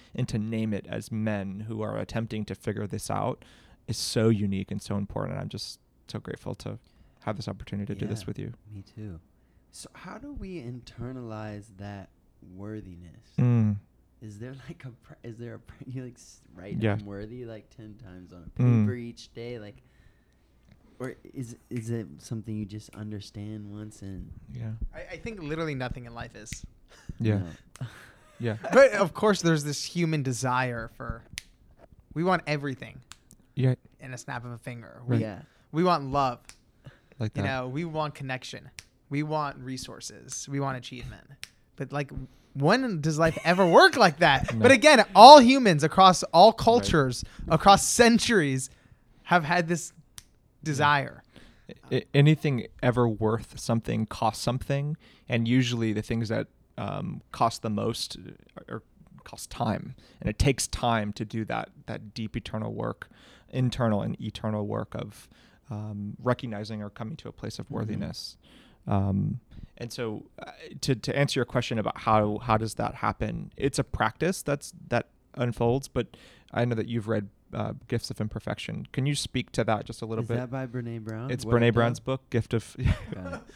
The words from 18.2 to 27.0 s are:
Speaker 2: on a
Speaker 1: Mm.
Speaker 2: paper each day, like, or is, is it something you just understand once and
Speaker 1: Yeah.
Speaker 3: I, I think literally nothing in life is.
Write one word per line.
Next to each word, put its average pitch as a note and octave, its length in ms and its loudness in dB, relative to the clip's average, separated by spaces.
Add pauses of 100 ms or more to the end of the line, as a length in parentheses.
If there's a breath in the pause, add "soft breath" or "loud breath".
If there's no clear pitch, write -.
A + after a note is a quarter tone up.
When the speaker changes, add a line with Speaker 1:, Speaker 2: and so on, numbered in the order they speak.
Speaker 2:
on E2 120 -20 (140)
a - 40 -2
Speaker 1:
Mm. A#2 240 4
Speaker 2:
paper G#2 100 -2
each A#2 380 -14
day, A#2+ 260 -12
like, G#2 220 -20 (1160)
or B2+ 160 -10 (180)
is, B2 240 -12 (120)
is A#2 200 -8
it A2+ 180 -6 (120)
something A2 360 -10
you G#2+ 100 -6
just G#2+ 300 -14
understand G#2 720 -12
once G#2+ 320 -16
and F#2+ 300 -14 (220)
Speaker 1:
Yeah. A#2 180 -10 (240)
Speaker 3:
I, D#3+ 40 -16 (140)
I E3+ 40 -12
think G#3 240 -12
literally D#3 340 -6
nothing B2+ 300 -8
in A#2 80 -18
life A#2 220 -14
is. - 300 -14 (540 loud breath)